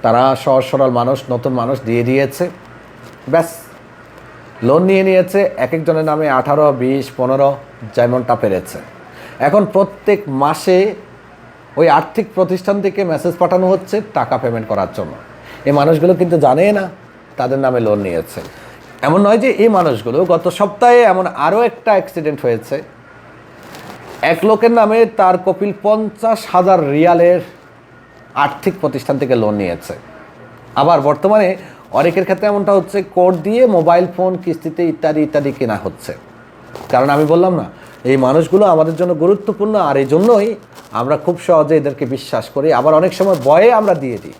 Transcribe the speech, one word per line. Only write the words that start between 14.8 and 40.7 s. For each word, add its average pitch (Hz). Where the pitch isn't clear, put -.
জন্য। 85
এই 139
মানুষগুলো 156
কিন্তু 170
জানে 151
না 196
তাদের 131
নামে 127
লোন 104
নিয়েছে। 87
এমন 175
নয় 220
যে 247
এই 208
মানুষগুলো, 151
গত 170
সপ্তাহে 240
এমন 185
আরও 170
একটা 226
অ্যাক্সিডেন্ট 165
হয়েছে। 120
এক 170
লোকের 220
নামে 226
তার 185
কপিল 196
পঞ্চাশ 214
হাজার 180
রিয়ালের 170
আর্থিক 143
প্রতিষ্ঠান 139
থেকে 127
লোন 107
নিয়েছে। 90
আবার 151
বর্তমানে 185
অনেকের 165
ক্ষেত্রে 190
এমনটা 202
হচ্ছে, 196
কোড 185
দিয়ে 214
মোবাইল 175
ফোন 185
কিস্তিতে 170
ইত্যাদি 151
ইত্যাদি 147
কেনা 113
হচ্ছে। -
কারণ 131
আমি 147
বললাম 175
না, 135
এই 131
মানুষগুলো 156
আমাদের 160
জন্য 175
গুরুত্বপূর্ণ, 202
আর 156
এই 139
জন্যই 208